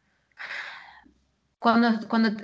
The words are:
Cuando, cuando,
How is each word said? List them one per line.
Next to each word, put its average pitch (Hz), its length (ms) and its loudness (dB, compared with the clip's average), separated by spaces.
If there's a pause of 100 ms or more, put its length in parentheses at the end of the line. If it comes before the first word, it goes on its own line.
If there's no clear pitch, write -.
(1600)
Cuando, 226 500 2
cuando, 226 200 2 (160)